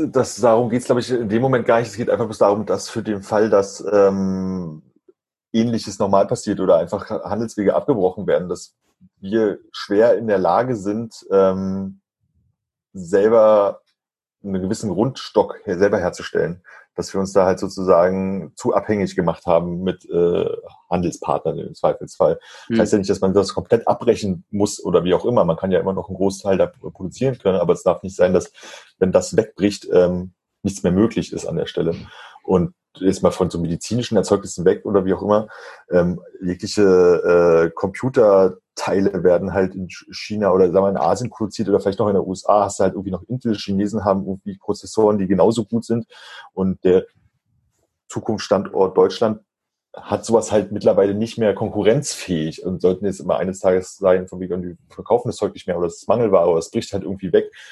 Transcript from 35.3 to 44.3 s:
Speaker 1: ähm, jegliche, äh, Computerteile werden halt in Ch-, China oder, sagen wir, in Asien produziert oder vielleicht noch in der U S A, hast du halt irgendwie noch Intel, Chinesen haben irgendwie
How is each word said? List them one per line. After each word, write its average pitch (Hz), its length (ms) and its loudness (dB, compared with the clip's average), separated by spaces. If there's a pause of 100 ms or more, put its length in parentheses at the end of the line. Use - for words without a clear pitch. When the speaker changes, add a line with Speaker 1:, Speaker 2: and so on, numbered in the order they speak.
Speaker 1:
ähm, 87 320 2 (220)
jegliche, 95 400 -2
äh, 87 880 4
Computerteile 98 1500 0
werden 90 280 2
halt 95 220 -2
in 92 140 -10
Ch-, - 240 -20
China 104 400 -4
oder, 95 180 4
sagen 95 160 2
wir, 101 60 2
in 95 60 -4
Asien 92 340 -2
produziert 101 380 -6
oder 98 100 4
vielleicht 95 180 -2
noch 110 100 0
in 101 60 0
der 87 140 0
U 92 40 -6
S 90 140 -8
A, 101 200 4
hast 98 140 -8
du 104 40 2
halt 95 100 0
irgendwie 95 160 -8
noch 90 140 -8
Intel, 120 320 -4
Chinesen 101 500 -4
haben 98 220 0
irgendwie 95 320 -10